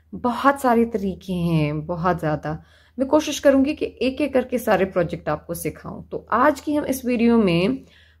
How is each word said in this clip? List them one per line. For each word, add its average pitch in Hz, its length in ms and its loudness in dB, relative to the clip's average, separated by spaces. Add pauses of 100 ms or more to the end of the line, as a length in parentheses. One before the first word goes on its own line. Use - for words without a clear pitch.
(160)
बहुत 262 460 0
सारे 233 240 4
तरीके 196 480 -6
हैं, 156 520 0
बहुत 170 340 0
ज़्यादा। 151 440 -4 (360)
मैं 269 80 0
कोशिश 302 320 0
करूँगी 269 340 4
कि - 280 -8
एक 262 200 -2
एक 277 120 -2
करके 254 240 0
सारे 202 280 2
प्रोजेक्ट 170 440 -4
आपको 156 240 -6
सिखाऊँ। 165 560 -10
तो - 220 -10
आज 285 280 2
की 294 160 -4
हम 294 100 -2
इस 269 200 -4
वीडियो 233 320 4
में 196 480 2 (360)